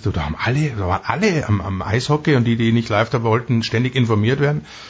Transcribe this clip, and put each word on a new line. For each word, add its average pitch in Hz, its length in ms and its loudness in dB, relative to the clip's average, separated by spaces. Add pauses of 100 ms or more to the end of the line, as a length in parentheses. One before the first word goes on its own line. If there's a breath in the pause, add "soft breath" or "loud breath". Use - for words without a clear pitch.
So, 101 80 0
da 78 140 -4
haben 78 120 -4
alle, 139 400 -2
da 98 80 -2
waren 90 200 0
alle 170 420 0
am, 101 140 2
am 92 200 -4
Eishockey 135 540 0
und 120 80 4
die, 117 140 2
die 113 160 2
nicht 113 160 0
live 110 200 2
da 117 140 -2
wollten, 113 400 2
ständig 123 320 -2
informiert 117 460 2
werden. 147 240 0 (240 loud breath)